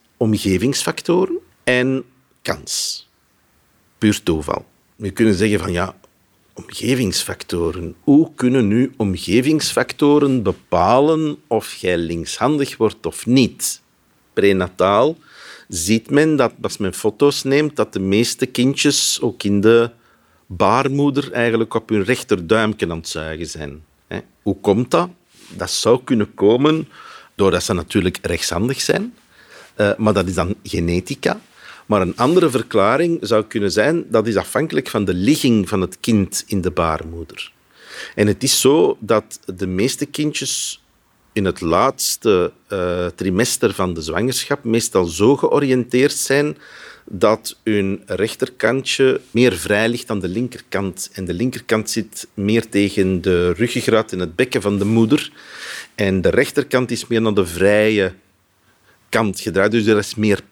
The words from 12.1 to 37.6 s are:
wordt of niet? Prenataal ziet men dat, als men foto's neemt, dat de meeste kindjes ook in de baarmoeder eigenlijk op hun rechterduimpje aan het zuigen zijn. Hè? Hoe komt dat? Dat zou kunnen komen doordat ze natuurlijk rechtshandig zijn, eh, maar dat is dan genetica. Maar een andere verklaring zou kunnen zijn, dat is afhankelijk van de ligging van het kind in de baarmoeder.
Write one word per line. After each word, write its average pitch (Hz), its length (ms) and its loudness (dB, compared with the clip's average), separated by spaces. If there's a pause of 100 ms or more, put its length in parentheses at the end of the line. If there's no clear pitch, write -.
wordt 107 300 -2
of - 200 -8
niet? 123 540 0 (520)
Prenataal 101 840 2 (520)
ziet 101 420 -2
men 151 260 4
dat, 123 160 0 (100)
als - 140 -6
men 95 180 -4
foto's 139 480 0
neemt, 147 340 -2
dat 110 160 -2
de 101 80 -4
meeste 101 460 0
kindjes 135 760 0
ook 113 220 -4
in 101 180 0
de 117 300 4 (560)
baarmoeder 135 840 0
eigenlijk 113 420 0
op 113 140 -4
hun 104 160 0
rechterduimpje 104 880 0
aan 82 60 -6
het 82 120 -12
zuigen 80 380 -8
zijn. 76 360 -12 (240)
Hè? - 120 -10 (240)
Hoe 98 180 -2
komt 104 300 0
dat? 175 180 0 (480)
Dat 87 140 -8
zou 123 340 2
kunnen 110 300 0
komen 139 540 2 (460)
doordat 90 280 2
ze - 100 -4
natuurlijk 90 500 -2
rechtshandig 90 580 -4
zijn, - 340 -2 (600)
eh, 104 220 2
maar 107 160 2
dat 92 160 2
is 95 60 -4
dan 90 280 -2
genetica. 87 800 -4 (460)
Maar 107 140 2
een 92 160 -2
andere 160 340 2
verklaring 127 720 0
zou 107 240 0
kunnen 101 280 -4
zijn, 143 380 2
dat 110 160 2
is 110 100 -2
afhankelijk 147 520 -2
van 104 160 -2
de 92 100 0
ligging 110 540 2
van 101 120 0
het 90 200 -4
kind 104 460 0
in 98 140 -4
de 87 100 -4
baarmoeder. 82 840 -6 (600)